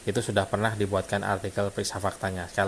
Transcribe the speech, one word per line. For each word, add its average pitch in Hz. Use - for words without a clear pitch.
itu 95
sudah 101
pernah 107
dibuatkan 98
artikel 98
periksa 95
faktanya. 92
Sekali 98